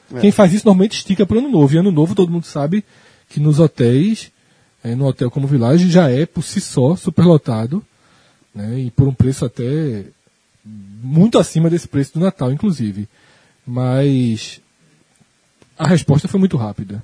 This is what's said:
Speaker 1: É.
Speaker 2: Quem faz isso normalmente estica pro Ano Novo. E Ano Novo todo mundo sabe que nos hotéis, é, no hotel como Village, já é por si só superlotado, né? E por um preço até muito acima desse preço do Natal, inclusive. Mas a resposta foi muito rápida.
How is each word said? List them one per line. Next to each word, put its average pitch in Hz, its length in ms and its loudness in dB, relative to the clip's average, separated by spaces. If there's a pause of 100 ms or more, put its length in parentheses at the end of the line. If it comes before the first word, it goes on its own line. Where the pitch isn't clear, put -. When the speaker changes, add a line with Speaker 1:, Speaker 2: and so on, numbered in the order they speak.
(160)
Speaker 1:
É. 123 60 -8
Speaker 2:
Quem 202 100 6
faz 190 220 4
isso 208 120 -2
normalmente 202 320 4
estica 196 280 -2
pro 214 140 0
Ano 285 100 -2
Novo. 147 240 4
E 160 40 2
Ano 190 140 2
Novo 160 240 0
todo 180 160 0
mundo 170 140 -4
sabe 156 380 -4 (460)
que - 120 -6
nos 147 180 2
hotéis, 151 720 0 (520)
é, 117 120 -6
no 135 100 -2
hotel 127 240 -2
como 139 180 -4
Village, 147 440 2
já 165 180 4
é 135 160 0
por - 180 -8
si - 180 -10
só 143 340 0
superlotado, 156 880 0 (720)
né? 107 240 -8
E 123 120 -6
por - 160 2
um 135 60 -2
preço 131 320 -2
até 123 600 -6 (580)
muito 113 760 0
acima 165 320 0
desse 170 200 -2
preço 139 240 -4
do 156 80 -6
Natal, 147 320 -2
inclusive. 113 540 -4 (580)
Mas 127 960 -2 (1160)
a 156 100 -2
resposta 151 400 2
foi 196 120 -2
muito 190 180 0
rápida. 104 460 -8